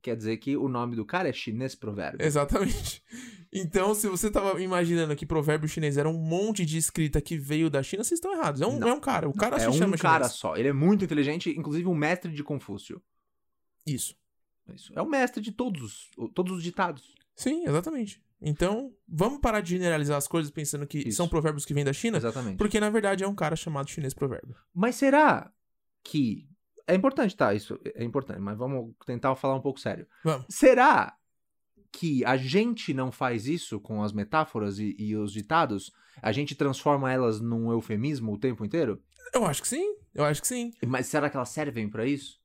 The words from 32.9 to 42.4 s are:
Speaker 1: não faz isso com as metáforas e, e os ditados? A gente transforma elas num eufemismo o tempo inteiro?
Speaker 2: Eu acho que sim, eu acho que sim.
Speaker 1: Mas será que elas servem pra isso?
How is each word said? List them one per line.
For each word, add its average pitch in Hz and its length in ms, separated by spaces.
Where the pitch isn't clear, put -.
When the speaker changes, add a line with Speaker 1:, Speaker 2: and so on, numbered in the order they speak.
Speaker 1:
não 131 180
faz 120 360
isso 135 340
com 107 220
as 104 100
metáforas 104 640
e, 104 200
e 107 180
os 104 160
ditados? 110 580
A 110 100
gente 139 240
transforma 135 560
elas 120 300
num 117 320
eufemismo 113 600
o 101 40
tempo 113 280
inteiro? 120 360
Speaker 2:
Eu 233 140
acho 143 160
que - 60
sim, 392 280
eu 147 120
acho 147 160
que - 60
sim. 240 240
Speaker 1:
Mas 127 200
será 151 240
que - 80
elas 123 100
servem 117 400
pra 110 180
isso? 139 380